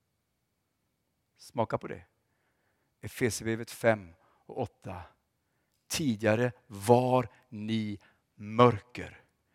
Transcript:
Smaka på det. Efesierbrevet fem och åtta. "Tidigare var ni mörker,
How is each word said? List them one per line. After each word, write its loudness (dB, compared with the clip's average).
Smaka -6
på -14
det. -14
Efesierbrevet -4
fem 0
och -10
åtta. -10
"Tidigare 0
var 4
ni -6
mörker, 2